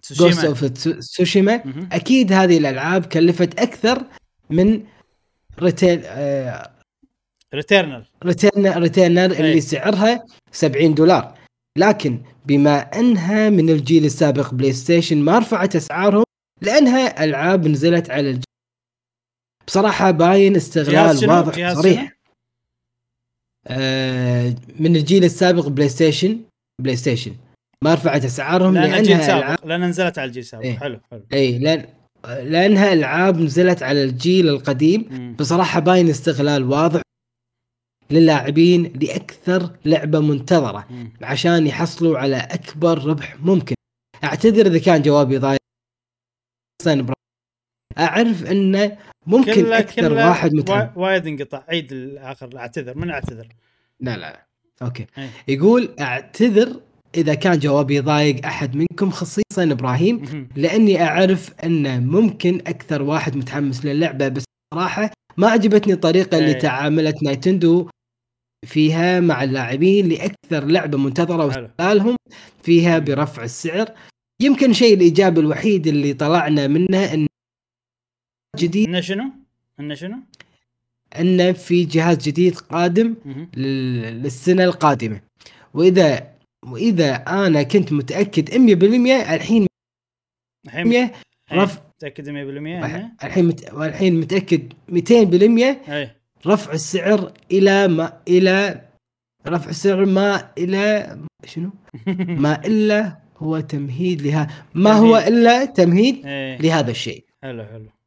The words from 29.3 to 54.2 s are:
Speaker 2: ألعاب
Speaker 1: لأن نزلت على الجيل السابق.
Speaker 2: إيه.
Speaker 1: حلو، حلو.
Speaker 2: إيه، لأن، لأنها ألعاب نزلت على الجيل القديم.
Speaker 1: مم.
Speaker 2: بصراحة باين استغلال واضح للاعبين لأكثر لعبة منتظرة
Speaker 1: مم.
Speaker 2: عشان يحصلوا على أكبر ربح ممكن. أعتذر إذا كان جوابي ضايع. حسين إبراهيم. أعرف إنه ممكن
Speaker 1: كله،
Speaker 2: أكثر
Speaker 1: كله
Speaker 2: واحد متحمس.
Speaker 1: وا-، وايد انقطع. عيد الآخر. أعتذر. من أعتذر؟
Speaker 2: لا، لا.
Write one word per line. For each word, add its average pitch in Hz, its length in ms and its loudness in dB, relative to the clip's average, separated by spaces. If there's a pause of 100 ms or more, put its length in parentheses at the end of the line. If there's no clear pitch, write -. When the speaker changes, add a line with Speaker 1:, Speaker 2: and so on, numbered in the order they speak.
Speaker 2:
ألعاب 165 220 -6
Speaker 1:
لأن 170 180 -2
نزلت 175 340 -2
على 135 100 -8
الجيل 123 140 -12
السابق. 117 220 -16
Speaker 2:
إيه. 123 140 -6
Speaker 1:
حلو، 127 220 -10 (100)
حلو. 110 120 -18 (100)
Speaker 2:
إيه، 131 260 0
لأن، 147 280 -2 (400)
لأنها 180 640 2
ألعاب 165 480 0
نزلت 170 420 0
على 139 220 0
الجيل 160 440 2
القديم. 151 600 0
Speaker 1:
مم. 123 280 -12
Speaker 2:
بصراحة 170 420 0
باين 175 280 4
استغلال 143 540 -2
واضح 151 380 0 (1120)
للاعبين 160 840 4 (100)
لأكثر 175 840 -6
لعبة 151 360 0
منتظرة 143 680 -2
Speaker 1:
مم. 120 220 -16 (100)
Speaker 2:
عشان 160 440 0
يحصلوا 165 520 -2
على 135 180 -2
أكبر 156 680 -4
ربح 147 360 -6
ممكن. 160 340 0 (500)
أعتذر 202 420 2
إذا 165 120 2
كان 165 240 2
جوابي 143 360 2
ضايع. 135 200 0 (1200)
حسين 151 160 2
إبراهيم. 127 160 -4 (840)
أعرف 175 460 0
إنه 196 540 0 (280)
ممكن 220 280 2
Speaker 1:
كله، 226 240 4
Speaker 2:
أكثر 214 300 0
Speaker 1:
كله 156 200 4
Speaker 2:
واحد 170 260 2
متحمس. 196 420 0
Speaker 1:
وا-، - 20 -14
وايد 185 280 -2
انقطع. 143 420 -12
عيد 160 240 -6
الآخر. 131 680 -16
أعتذر. 123 400 -12
من 170 120 -8
أعتذر؟ 117 380 -12 (520)
Speaker 2:
لا، 123 160 -8
لا. 80 300 -16 (360)